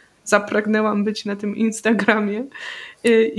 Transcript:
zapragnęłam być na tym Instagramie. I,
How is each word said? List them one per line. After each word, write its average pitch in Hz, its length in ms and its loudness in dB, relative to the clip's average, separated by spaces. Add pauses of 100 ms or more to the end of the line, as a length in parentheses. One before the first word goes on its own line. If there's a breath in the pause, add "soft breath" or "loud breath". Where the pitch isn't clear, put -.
(260 soft breath)
zapragnęłam 214 800 0
być 214 220 -4
na 202 100 -4
tym 208 200 -6
Instagramie. 214 880 0 (600 loud breath)
I, 226 360 4